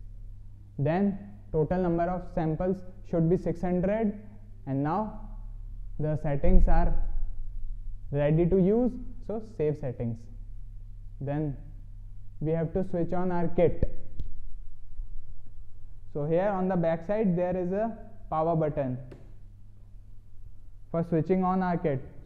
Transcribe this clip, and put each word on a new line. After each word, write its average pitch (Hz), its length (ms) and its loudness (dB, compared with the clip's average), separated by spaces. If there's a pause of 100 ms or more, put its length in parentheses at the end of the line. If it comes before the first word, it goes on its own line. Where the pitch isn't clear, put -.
(800)
Then 185 400 0 (320)
total 165 320 2
number 170 220 2
of 185 180 -2 (120)
samples 175 420 0 (340)
should 165 200 2
be 185 80 4
six - 240 -4
hundred, 190 500 0 (540)
and 139 180 0
now 196 360 -2 (760)
the 151 240 0
settings 180 460 8
are 175 260 8 (1160)
ready 151 340 4
to 196 120 4
use, 208 340 4 (340)
so 214 160 -6 (140)
save 151 240 0
settings. 120 380 -4 (1000)
Then 143 360 -4 (840)
we 151 120 0
have 165 220 0
to 190 100 2
switch 170 300 0
on 185 180 2
our 175 160 2
kit. 165 340 6 (2250)
So 147 140 -2
here 175 220 2
on 185 200 0
the 190 80 2
back 165 300 0
side 202 280 2
there 180 220 0
is 180 160 -2
a 220 240 -2 (320)
power 160 260 0
button 147 440 0 (1900)
for 170 180 0
switching 180 360 2
on 185 180 2
our 180 140 0
kit. 143 240 -2 (240)